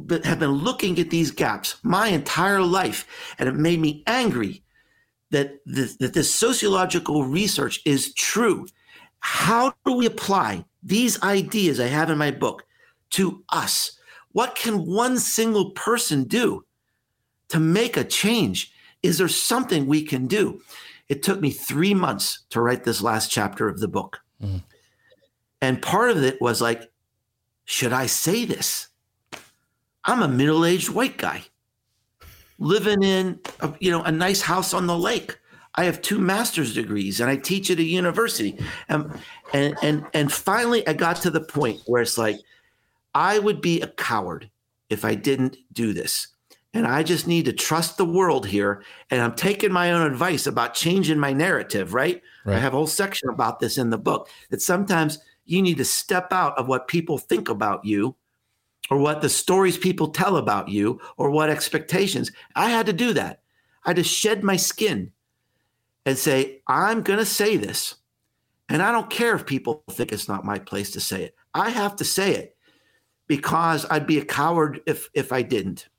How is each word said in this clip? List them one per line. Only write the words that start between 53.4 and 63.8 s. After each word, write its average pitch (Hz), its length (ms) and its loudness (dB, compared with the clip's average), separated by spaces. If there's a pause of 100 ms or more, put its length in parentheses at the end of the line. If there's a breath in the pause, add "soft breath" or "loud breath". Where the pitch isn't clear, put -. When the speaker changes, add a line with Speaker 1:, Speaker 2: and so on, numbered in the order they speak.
Speaker 1:
this 113 180 -2
in 120 120 0
the 110 80 0
book, - 320 -2 (220 loud breath)
that - 100 -4
sometimes 175 580 0 (260 soft breath)
you 185 160 2
need 175 160 4
to 131 80 0
step - 460 -2
out 175 260 0
of 127 100 -2
what 127 200 0
people 165 300 -2
think - 320 -2
about 104 340 -2
you 107 320 0 (720)
or 135 80 2
what 151 240 2
the 143 80 2
stories 190 480 2
people 175 320 0
tell 185 280 0
about 107 320 0
you 104 300 0 (180 loud breath)
or 143 120 2
what 151 200 4
expectations. 143 800 -2 (240 loud breath)
I 196 140 2
had 226 180 2
to 214 60 0
do 220 200 0
that. 92 280 -4 (440)